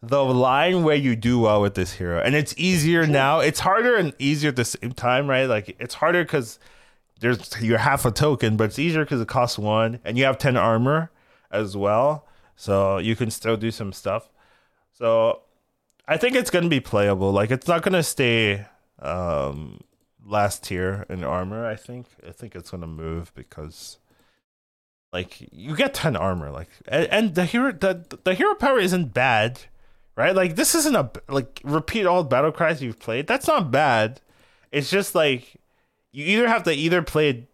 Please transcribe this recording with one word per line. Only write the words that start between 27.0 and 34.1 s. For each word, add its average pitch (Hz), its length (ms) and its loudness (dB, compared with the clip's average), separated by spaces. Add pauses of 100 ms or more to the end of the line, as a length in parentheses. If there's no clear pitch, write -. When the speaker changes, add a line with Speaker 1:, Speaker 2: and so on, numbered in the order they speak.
Speaker 1:
and 202 280 0
the 180 100 2
hero, 240 260 0
the, 180 340 -2 (180)
the 185 100 2
hero 392 220 2
power 269 240 2
isn't 180 340 0
bad, 123 460 2 (580)
right? 160 180 2
Like, 180 200 0
this 311 200 0
isn't 302 200 2
a 165 100 2
b-, 131 140 -14 (100)
like, 135 340 -4
repeat 156 420 -2
all 180 180 2
battle 135 280 2
cries 156 300 -2
you've 120 180 -8
played. 123 280 -6
That's 254 200 -2
not 233 240 2
bad. 120 480 2 (520)